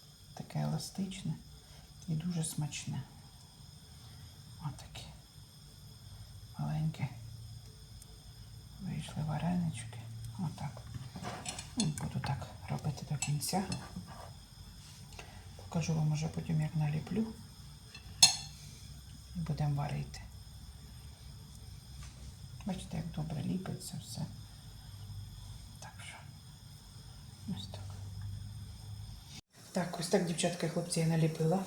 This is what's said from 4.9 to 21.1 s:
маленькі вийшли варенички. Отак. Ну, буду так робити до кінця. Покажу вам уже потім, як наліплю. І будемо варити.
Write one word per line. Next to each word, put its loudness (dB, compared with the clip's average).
маленькі 2
вийшли 0
варенички. 2
Отак. -2
Ну, 8
буду 4
так 2
робити 0
до 2
кінця. 4
Покажу 2
вам 8
уже 6
потім, 4
як 4
наліплю. 6
І -2
будемо 4
варити. 2